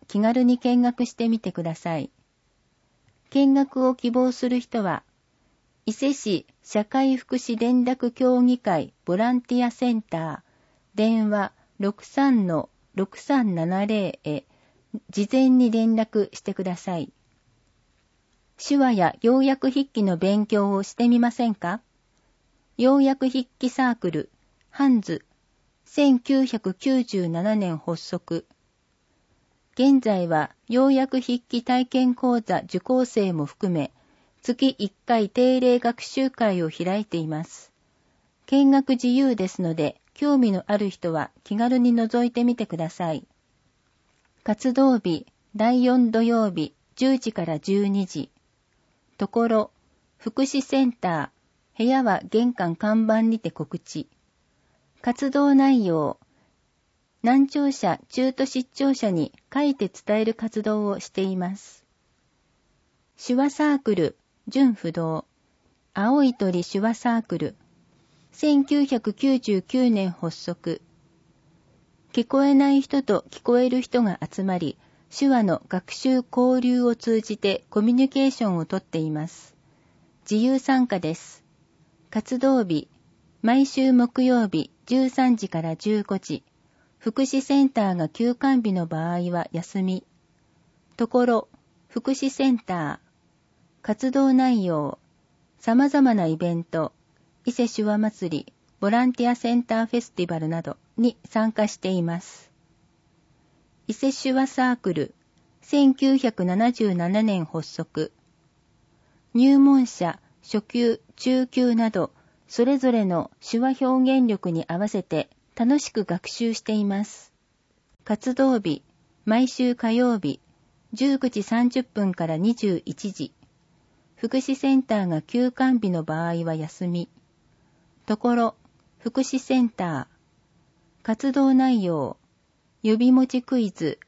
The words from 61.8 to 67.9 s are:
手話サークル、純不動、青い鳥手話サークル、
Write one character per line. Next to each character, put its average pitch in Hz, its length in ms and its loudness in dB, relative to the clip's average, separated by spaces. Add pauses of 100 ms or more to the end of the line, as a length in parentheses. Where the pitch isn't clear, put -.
手 - 160 -4
話 269 160 2
サ 294 260 0
ー 269 40 0
ク 214 160 -2
ル、 165 220 -2 (300)
純 262 260 2
不 175 180 -6
動、 160 340 -6 (680)
青 247 300 2
い 247 120 2
鳥 180 280 -2
手 - 160 -6
話 226 140 0
サ 233 240 -2
ー 226 60 -2
ク 170 160 -6
ル、 - 160 -6 (760)